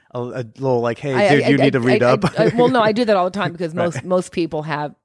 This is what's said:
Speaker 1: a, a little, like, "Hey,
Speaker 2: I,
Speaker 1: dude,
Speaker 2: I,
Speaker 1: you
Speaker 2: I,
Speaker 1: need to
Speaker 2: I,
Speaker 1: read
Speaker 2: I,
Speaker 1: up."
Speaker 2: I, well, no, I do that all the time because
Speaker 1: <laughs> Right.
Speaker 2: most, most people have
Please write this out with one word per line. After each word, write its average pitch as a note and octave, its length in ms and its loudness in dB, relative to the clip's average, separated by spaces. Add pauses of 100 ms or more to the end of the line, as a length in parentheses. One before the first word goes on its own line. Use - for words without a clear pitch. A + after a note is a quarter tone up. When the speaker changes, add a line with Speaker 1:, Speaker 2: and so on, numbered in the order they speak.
(160)
Speaker 1:
a, B2 40 -6
a B2 260 -8 (120)
little, B2+ 240 0
like, A#2 160 -2
"Hey, C#3 160 -6
Speaker 2:
I, B2 220 2
Speaker 1:
dude, C#3 80 2
Speaker 2:
I, - 60 0
Speaker 1:
you C#3+ 100 4
Speaker 2:
I, C3 60 2
Speaker 1:
need C#3 80 2
to C3+ 60 2
Speaker 2:
I, A#2 40 -2
Speaker 1:
read B2+ 180 2
Speaker 2:
I, B2 120 4
Speaker 1:
up." - 260 -2
Speaker 2:
I, A3 160 4
well, A#3+ 140 4
no, B3+ 120 2
I G#3+ 100 2
do A3+ 140 0
that G#3+ 100 2
all F3+ 140 0
the F#3 100 -10
time F3+ 120 -2
because E3 240 -6
Speaker 1:
<laughs> - 0 -
Right. F3 100 -2
Speaker 2:
most, D#3 180 -6
most F3+ 280 -2
people D#3+ 320 -4
have D3 420 -6